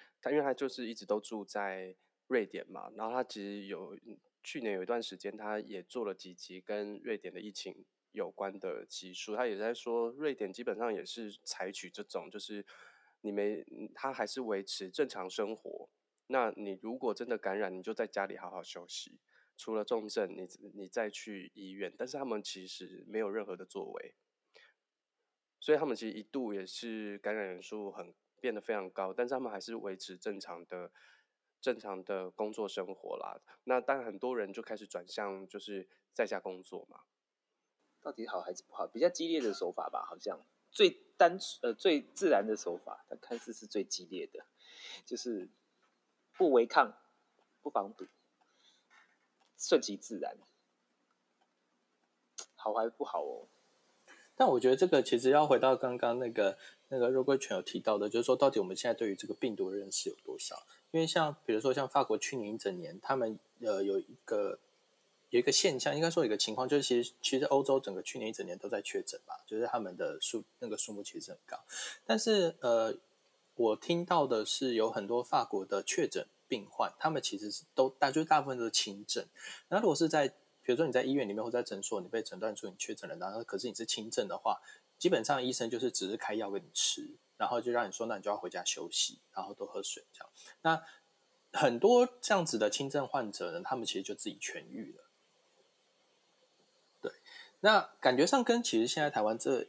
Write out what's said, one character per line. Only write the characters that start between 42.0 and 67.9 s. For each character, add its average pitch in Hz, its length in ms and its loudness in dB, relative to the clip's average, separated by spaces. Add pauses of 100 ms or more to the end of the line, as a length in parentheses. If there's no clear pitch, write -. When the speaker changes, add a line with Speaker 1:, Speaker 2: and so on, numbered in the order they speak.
Speaker 2:
自 190 160 0
然 104 160 6
的 110 100 0
手 87 220 -6
法， - 320 -14
但 - 100 -12
看 - 180 -10
似 117 140 -12
是 113 140 -14
最 104 180 -4
激 - 220 -6
烈 85 260 -8
的， - 140 -16 (580)
就 123 140 -8
是 107 320 -6 (880)
不 175 140 6
违 120 140 10
抗、 117 360 4 (600)
不 147 80 -6
防 101 240 -2
堵， - 120 -14 (1500)
顺 - 240 4
其 101 160 -6
自 - 220 -10
然。 - 180 -8 (2250)
好 107 200 -4
还 113 120 2
不 - 160 -6
好 82 200 -2
哦？ 62 240 -8 (880)
Speaker 3:
但 254 120 6
我 127 120 6
觉 127 100 8
得 131 60 10
这 180 120 6
个 147 140 8
其 120 160 4
实 127 140 6
要 151 140 10
回 135 140 8
到 131 160 8
刚 123 220 -2
刚 120 220 2
那 123 100 -2
个， 101 280 2 (320)
那 135 80 -2
个 120 120 4
肉 131 140 4
桂 139 140 4
犬 104 200 -2
有 92 40 0
提 - 180 -6
到 107 180 2
的， 104 100 0
就 113 140 2
是 117 40 0
说 127 120 6
到 139 120 8
底 113 100 4
我 98 40 4
们 95 140 -4
现 - 100 -2
在 117 60 2
对 113 160 0
于 98 60 -2
这 - 120 -10
个 110 60 -6
病 117 200 -2
毒 92 180 -2
的 95 40 -4
认 98 160 -6
识 - 180 -2
有 - 140 -6
多 - 160 -10
少？ - 260 -10 (260)
因 165 100 2
为 160 60 2
像， 156 280 2 (100)
比 113 80 2
如 110 60 4
说 131 140 2
像 135 160 0
法 139 140 4
国 110 140 2
去 - 200 -4
年 107 160 -4
一 113 40 -6
整 95 200 -2
年， 87 240 -10
他 135 160 0
们， 113 200 0 (240)
呃， 104 220 0
有 196 160 2
一 - 240 -8
个， 101 360 -2 (720)
有 120 80 6
一 - 20 8
个 143 100 2
现 139 280 4
象， 143 160 0
应 151 40 0
该 165 120 4
说 165 120 4
有 123 40 4
一 - 20 0
个 107 80 2
情 110 160 0
况， 127 160 -2
就 147 80 6
是 139 60 4
其 120 180 4
实， - 180 -4
其 - 200 0
实 143 60 2
欧 139 180 4
洲 135 160 4
整 98 140 -4